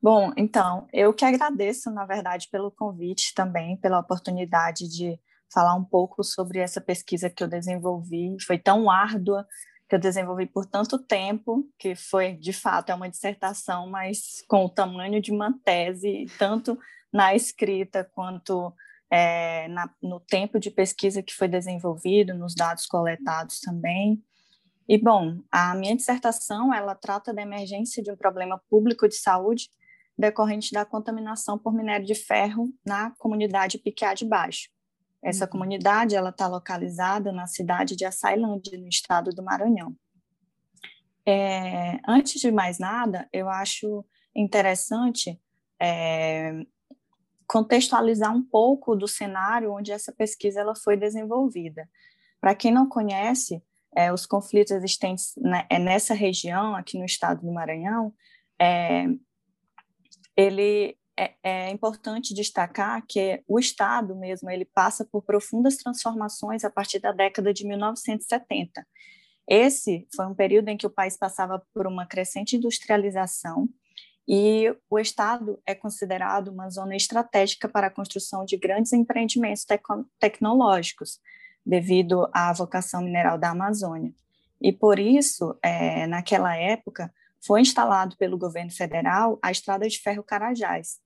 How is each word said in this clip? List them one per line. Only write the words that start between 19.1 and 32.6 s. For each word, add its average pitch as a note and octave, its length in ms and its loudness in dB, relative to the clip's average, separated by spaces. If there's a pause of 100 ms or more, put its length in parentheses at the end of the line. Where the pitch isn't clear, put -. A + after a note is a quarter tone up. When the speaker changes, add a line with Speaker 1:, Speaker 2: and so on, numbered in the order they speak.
Speaker 1:
é, E3+ 560 2
na, F3 240 -8 (100)
no F3+ 200 -8
tempo G3+ 400 0
de G3+ 100 -6
pesquisa F#3+ 540 0
que - 100 -14
foi F#3+ 140 0
desenvolvido, F3+ 880 0
nos F3 200 -6
dados E3+ 320 -2
coletados E3 720 -2
também. F#3 640 -2 (680)
E, G#3 80 8
bom, F#3+ 440 4 (100)
a F3 240 2
minha G3 220 0
dissertação, B3 760 0
ela G3+ 220 -2
trata G#3 400 -6
da G3+ 80 -8
emergência G3+ 580 -8
de G3+ 120 -8
um G3 40 -10
problema F#3 540 -2
público A3 380 6
de G#3 80 0
saúde G3 540 0 (500)
decorrente G#3+ 520 0
da G#3 120 -2
contaminação G#3+ 720 -6
por G#3+ 160 -4
minério G#3+ 320 -2
de G#3 100 0
ferro G#3+ 600 -2 (100)